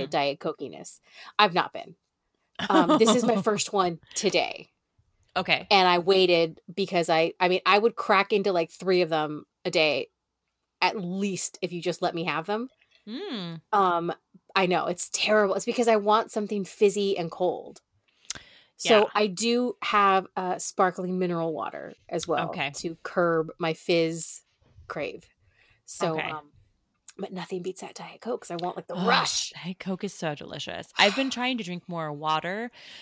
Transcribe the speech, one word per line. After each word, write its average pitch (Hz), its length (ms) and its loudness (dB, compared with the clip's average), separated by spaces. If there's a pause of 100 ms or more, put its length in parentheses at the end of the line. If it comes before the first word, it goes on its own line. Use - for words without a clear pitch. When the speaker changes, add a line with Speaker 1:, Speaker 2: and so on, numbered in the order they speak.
Speaker 1:
Mm-hmm. 139 80 -8
Speaker 2:
Diet 143 300 0
Cokiness." 139 600 -8 (380)
I've 202 160 4
not 175 180 0
been. - 240 -14 (720)
Um, 302 300 6
this 220 180 6
is 233 80 2
my 226 120 2
Speaker 1:
<laughs> 190 60 0
Speaker 2:
first - 300 0
one 180 260 0 (160)
today. - 560 -2 (680)
Speaker 1:
Okay. 175 340 0
Speaker 2:
And 190 180 6
I 175 100 4
waited 175 640 4 (120)
because 180 360 0
I, 165 320 2
I 180 80 4
mean, 185 180 2
I 190 120 6
would 226 180 2
crack 196 360 2
into, 202 200 2
like, 170 180 0
three 180 320 0
of 165 60 0
them 151 380 -2 (180)
a 180 60 -4
day 151 380 2 (720)
at 180 160 2
least 190 680 -4
if 170 100 -4
you 175 80 -8
just 170 220 -4
let 175 120 0
me 165 100 -4
have 160 220 -4
them. 220 220 -4 (400)
Speaker 1:
Mm. 214 520 -10 (120)
Speaker 2:
Um, 175 400 2 (420)
I 190 120 2
know, 160 200 0
it's 175 260 -2
terrible. 214 420 2
It's 196 100 -4
because 233 240 0
I 226 80 6
want 208 340 2
something 208 340 -4
fizzy 202 520 2
and 170 140 -4
cold. - 500 -4 (960)
So 214 240 6
Speaker 1:
Yeah. 214 40 6 (100)
Speaker 2:
I 214 140 2
do 233 540 0
have, 196 440 4 (100)
uh, 185 220 -4
sparkling 185 600 0
mineral 170 360 -2
water - 400 -8 (140)
as 165 200 -4
well 165 220 0
Speaker 1:
Okay. 143 260 -4
Speaker 2:
to 165 260 -8
curb 165 560 0
my 165 160 -2
fizz 165 680 -2 (460)
crave. 143 380 -10 (600)
So, 170 280 -4
Speaker 1:
Okay. 156 160 -4
Speaker 2:
um, 147 200 -12 (680)
but 196 160 -10
nothing 180 300 -8
beats 185 200 -10
that - 120 -14
Diet - 260 -18
Coke 226 200 -8
'cause - 100 -14
I 175 60 -6
want, 175 200 -6
like, 170 120 -12
the 175 60 -10
Speaker 1:
Oh, 175 120 -2
Speaker 2:
rush. - 440 2 (120)
Speaker 1:
Diet 180 160 -10
Coke 185 240 -6
is 196 120 -8
so 151 200 -6
delicious. - 600 -12
I've 220 180 6
been 269 160 -2
trying 247 280 -4
to 214 60 -8
drink 175 240 -10
more 165 240 -6
water. 156 580 -4 (320)